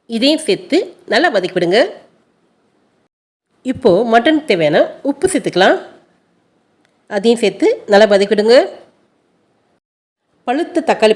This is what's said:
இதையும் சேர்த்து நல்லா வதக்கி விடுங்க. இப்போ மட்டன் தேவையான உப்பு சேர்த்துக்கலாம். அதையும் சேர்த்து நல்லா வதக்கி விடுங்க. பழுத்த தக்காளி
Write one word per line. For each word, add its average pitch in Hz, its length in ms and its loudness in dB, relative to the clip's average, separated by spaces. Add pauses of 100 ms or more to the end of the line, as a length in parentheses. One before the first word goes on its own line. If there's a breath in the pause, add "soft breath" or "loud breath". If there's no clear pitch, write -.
(180)
இதையும் 294 300 0
சேர்த்து 214 300 -2 (360)
நல்லா 311 240 2
வதக்கி 180 220 -4
விடுங்க. 175 200 0 (1900)
இப்போ - 180 0 (240)
மட்டன் 294 380 2
தேவையான 170 340 2 (260)
உப்பு - 220 -12
சேர்த்துக்கலாம். 190 460 0 (1400)
அதையும் 233 300 0
சேர்த்து 196 220 0 (240)
நல்லா 208 220 6
வதக்கி 196 220 0
விடுங்க. 220 200 4 (1900)
பழுத்த 302 420 -4
தக்காளி 214 280 2